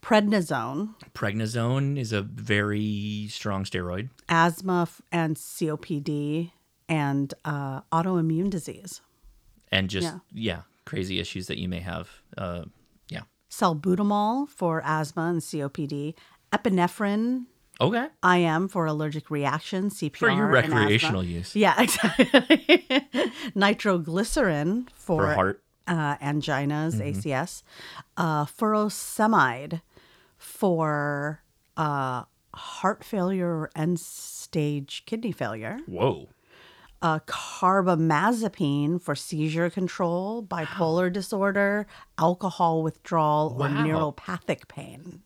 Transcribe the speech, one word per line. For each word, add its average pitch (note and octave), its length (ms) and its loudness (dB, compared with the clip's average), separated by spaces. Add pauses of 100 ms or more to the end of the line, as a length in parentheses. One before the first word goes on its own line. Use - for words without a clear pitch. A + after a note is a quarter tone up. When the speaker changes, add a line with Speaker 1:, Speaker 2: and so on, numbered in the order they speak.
Speaker 1:
Prednisone. G3 920 2 (200)
Speaker 2:
Prednisone A#2+ 840 0
is A2+ 140 -4
a G2+ 100 0
very G#2 1080 -2
strong G2 340 -4
steroid. F#2 440 -6 (200)
Speaker 1:
Asthma F3 540 2
f-, - 280 -8
and D#3+ 260 0
C - 340 -6
O D#3 60 -4
P D3+ 240 -6
D D3 520 -2 (360)
and, C#3 460 0 (100)
uh, C#3+ 360 -6 (120)
autoimmune E3+ 580 2
disease. - 500 -8 (720)
Speaker 2:
And F#2+ 200 0
just, F#2 160 -2
Speaker 1:
Yeah. D#2+ 120 -6 (140)
Speaker 2:
yeah, F#2 300 -6 (240)
crazy F#2 340 -4
issues F2+ 280 -8
that - 100 -6
you F2+ 100 -4
may F2 120 -6
have. F2 280 -8 (300)
Uh, F2 260 -6 (460)
yeah. - 120 -10 (280)
Speaker 1:
Salbutamol G#3 1000 0
for E3 360 -2
asthma D#3 400 -2
and E3+ 180 -2
C D3+ 200 -6
O C#3 60 -4
P C#3+ 180 -6
D. D3 280 -8 (380)
Epinephrine. G#3+ 920 0 (360)
Speaker 2:
Okay. A#3 280 2 (140)
Speaker 1:
I F3+ 180 6
M E3 280 2
for E3+ 180 0
allergic D3+ 440 -2
reaction, D3+ 600 -2
C E3+ 200 -4
P - 140 -4
R, A3+ 60 6
Speaker 2:
For F3+ 60 2
your F#3 200 4
Speaker 1:
and A#2+ 100 6
asthma. - 140 0
Speaker 2:
recreational G#2 440 4
use. E2+ 320 -6
Speaker 1:
Yeah, G3+ 200 6
<laughs> G#3+ 60 6
exactly. - 1040 4 (680)
Nitroglycerin G3 1400 2
for D#3 320 0
Speaker 2:
For D3+ 80 2
heart. G2 280 2 (260)
Speaker 1:
Uh, D3+ 300 0
anginas, D3 760 -2
Speaker 2:
Mm-hmm. G#2+ 80 -2
Speaker 1:
A - 180 -4
C C#3 120 -4
S, C#3 300 -4 (540)
uh, D#3 280 0
furosemide F#3 1400 0 (560)
for, D3+ 1040 0 (340)
uh, C#3 460 -2 (320)
heart - 500 -4
failure F#3 440 0
or D#3+ 280 -2
end-stage D#3 1300 -4
kidney A3+ 260 -4
failure. A2+ 540 -6
Speaker 2:
Whoa. F2+ 420 0 (720)
Speaker 1:
Uh, D#3+ 200 2
carbamazepine F3 1800 2
for D3 140 -4
seizure D#3+ 560 -2
control, F#3 720 -2
bipolar F3 600 0
Speaker 2:
Wow. F3+ 60 2
Speaker 1:
disorder, G3+ 760 0 (320)
alcohol E3+ 640 2
withdrawal, D3+ 720 2
or C#3 140 0
Speaker 2:
Wow. C#3+ 160 2
Speaker 1:
neuropathic D#3+ 840 -2
pain. D#3+ 580 -16